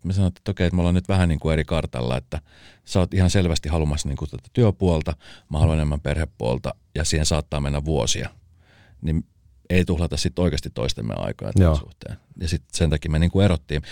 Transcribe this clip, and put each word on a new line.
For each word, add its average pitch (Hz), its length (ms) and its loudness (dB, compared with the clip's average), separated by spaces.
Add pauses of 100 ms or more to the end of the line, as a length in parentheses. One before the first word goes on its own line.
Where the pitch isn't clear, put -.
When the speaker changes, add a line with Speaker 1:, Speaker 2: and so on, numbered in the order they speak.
Speaker 1:
mä 92 100 -4
sanoin, 92 240 2
että - 140 -8
okei, 92 160 0
että 85 80 0
me 90 60 2
ollaan 87 140 2
nyt 90 140 0
vähän 92 200 4
niinku 78 200 -2
eri 78 160 0
kartalla, 64 520 -4
että - 240 -8 (440)
sä - 140 0
oot 90 140 0
ihan 92 160 4
selvästi 82 400 0
haluamassa 76 400 0
niinku 71 180 -6
tätä - 260 -14
työpuolta, 90 600 2 (360)
mä 76 100 -4
haluan 80 180 4
enemmän 73 240 0
perhepuolta 69 760 -4 (200)
ja 76 80 -2
siihen 76 220 0
saattaa 76 360 -2
mennä 71 240 -2
vuosia. 67 440 -2 (720)
Niin 80 240 -2 (440)
ei 90 160 4
tuhlata 82 320 -2
sit - 220 -2
oikeasti 78 340 0
toistemme 57 440 -4
aikaa 50 360 -8
tämän 92 120 6
Speaker 2:
Joo. 78 100 6
Speaker 1:
suhteen. - 420 -8 (240)
Ja 87 60 -4
sit 78 160 -4 (100)
sen 82 160 2
takia 76 220 0
me 78 80 2
niinku 87 220 2
erottiin. 78 400 0 (100)